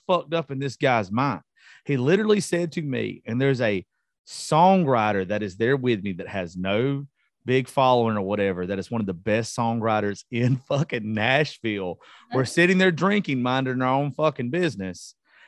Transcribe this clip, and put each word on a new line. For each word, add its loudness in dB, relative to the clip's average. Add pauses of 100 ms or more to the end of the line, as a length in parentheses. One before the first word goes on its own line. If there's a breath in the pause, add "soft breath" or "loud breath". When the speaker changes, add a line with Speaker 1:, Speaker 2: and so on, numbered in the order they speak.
Speaker 1:
fucked 0
up -4
in -6
this -6
guy's 2
mind. 0 (420 soft breath)
He 0
literally 2
said -2
to -6
me, -6
and -4
there's 2
a 0 (420)
songwriter 2
that -2
is -6
there 2
with 0
me -4
that -10
has -6
no -2 (380)
big 0
following 2
or -2
whatever, 0
that -4
is -10
one -2
of -4
the -4
best -2
songwriters -2
in 2
<laughs> -14
fucking -4
Nashville. -2 (340 loud breath)
We're 2
Speaker 2:
Nice. -2
Speaker 1:
sitting 4
there 6
drinking, 0
minding 0
our 2
own 0
fucking -2
business. -4 (340 soft breath)